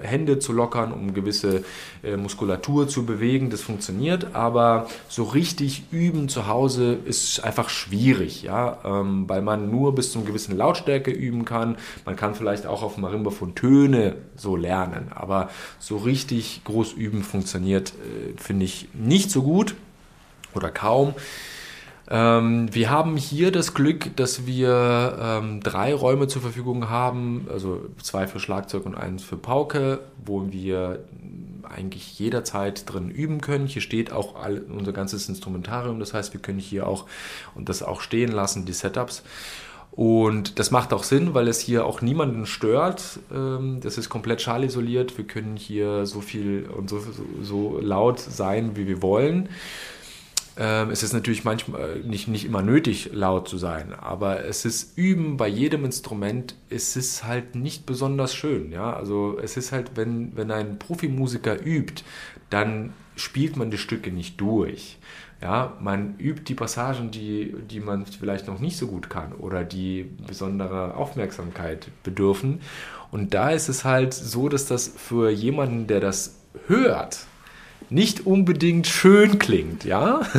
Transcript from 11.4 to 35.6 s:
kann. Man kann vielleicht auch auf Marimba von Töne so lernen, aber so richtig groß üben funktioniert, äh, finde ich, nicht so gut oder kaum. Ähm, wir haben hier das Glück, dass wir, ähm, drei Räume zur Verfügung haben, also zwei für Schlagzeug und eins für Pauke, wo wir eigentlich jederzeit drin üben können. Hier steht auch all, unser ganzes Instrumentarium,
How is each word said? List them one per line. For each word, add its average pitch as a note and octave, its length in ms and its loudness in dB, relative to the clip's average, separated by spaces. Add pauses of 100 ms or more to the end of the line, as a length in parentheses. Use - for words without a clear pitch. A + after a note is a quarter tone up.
kann. A#2 300 0 (280)
Man G2 120 -4
kann G#2+ 180 -2
vielleicht G#2 320 -2
auch G2+ 160 -4
auf G#2 160 -6
Marimba G2+ 320 -2
von F2+ 240 -6
Töne C3 600 6 (200)
so F#2+ 200 -2
lernen, F2 580 -2
aber F#2+ 340 0 (300)
so - 180 -6
richtig A#2+ 680 -2
groß A2 280 0
üben G#2+ 300 -2
funktioniert, F#2+ 720 0
äh, A1+ 440 -10
finde G2 280 0
ich, - 260 -8
nicht F#3 380 4
so C3 120 4
gut E3+ 320 4 (800)
oder F2+ 160 -2
kaum. C3+ 440 4 (1000)
Ähm, A#2 640 4
wir A2+ 160 4
haben D#3 260 4
hier D3+ 360 2
das F3 200 2
Glück, D3+ 440 2
dass B2+ 280 0
wir, B2 800 4
ähm, A2 380 -2
drei G#2 340 0
Räume C3+ 320 4
zur C3+ 160 -2
Verfügung A#2+ 480 -4
haben, B2 580 0
also F#2+ 380 -4 (160)
zwei F#2+ 240 -2
für G2 140 -6
Schlagzeug G2 440 -4
und F#2+ 120 -8
eins F#2 260 -8
für - 140 -10
Pauke, C3+ 640 0 (240)
wo G2 260 -2
wir F#2 540 -2 (580)
eigentlich - 560 -10
jederzeit G2+ 760 -2
drin F2+ 180 -4
üben D3+ 300 -4
können. C#3 280 -2
Hier B2 120 -4
steht A2+ 300 -2
auch - 240 -4
all, G2+ 240 -4
unser G2+ 340 -6
ganzes G2 360 -6
Instrumentarium, G#2+ 720 -6